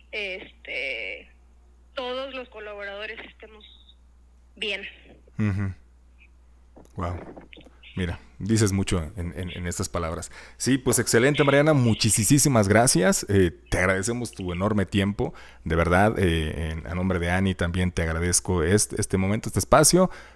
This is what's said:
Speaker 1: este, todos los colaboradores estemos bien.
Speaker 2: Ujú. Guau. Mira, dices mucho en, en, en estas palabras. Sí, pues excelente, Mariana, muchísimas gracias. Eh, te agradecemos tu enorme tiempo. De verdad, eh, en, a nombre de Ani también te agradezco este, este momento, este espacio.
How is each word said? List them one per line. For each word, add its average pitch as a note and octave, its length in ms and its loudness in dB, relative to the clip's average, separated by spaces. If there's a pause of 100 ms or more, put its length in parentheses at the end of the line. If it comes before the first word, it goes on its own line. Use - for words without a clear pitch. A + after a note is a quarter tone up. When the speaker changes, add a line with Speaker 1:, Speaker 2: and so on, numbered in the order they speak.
(100)
Speaker 1:
este, C#3 1200 -10 (640)
todos C4 400 -8
los B3 140 -12
colaboradores G#3 680 -12 (120)
estemos G#3+ 340 -20 (920)
bien. G3+ 260 -8 (560)
Speaker 2:
Ujú. G2 360 -2 (1200)
Guau. F2 220 -6 (800)
Mira, F2+ 240 -6 (200)
dices G#2 340 0
mucho F#2+ 300 -2 (160)
en, F2 200 -8
en, F2+ 120 -8
en F2+ 160 -10
estas F2+ 240 -6
palabras. E2+ 420 -8 (240)
Sí, C3 220 0
pues B2+ 200 0
excelente, C3+ 460 4
Mariana, C#3+ 300 4
muchísimas A#2+ 920 4
gracias. B2+ 600 4
Eh, C3 220 4 (200)
te - 80 0
agradecemos G2 540 0
tu F#2 180 -8
enorme F#2+ 360 0
tiempo. G2+ 480 -2 (300)
De E2 120 0
verdad, F2 420 4
eh, D#2+ 540 0
en, D#2+ 140 -10
a D#2+ 80 -8
nombre F2+ 240 -2
de E2+ 120 -2
Ani F#2+ 240 2
también F2+ 380 -2
te - 100 -4
agradezco E2+ 600 0
este, F#2+ 360 0
este G2 200 -2
momento, F#2+ 320 -2
este - 80 -2
espacio. E3 520 4 (240)